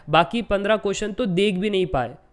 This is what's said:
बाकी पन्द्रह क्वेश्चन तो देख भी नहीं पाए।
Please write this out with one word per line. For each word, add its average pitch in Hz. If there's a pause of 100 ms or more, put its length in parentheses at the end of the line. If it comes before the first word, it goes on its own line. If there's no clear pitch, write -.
बाकी 170
पन्द्रह 202
क्वेश्चन 202
तो 202
देख 196
भी 196
नहीं 190
पाए। 127 (180)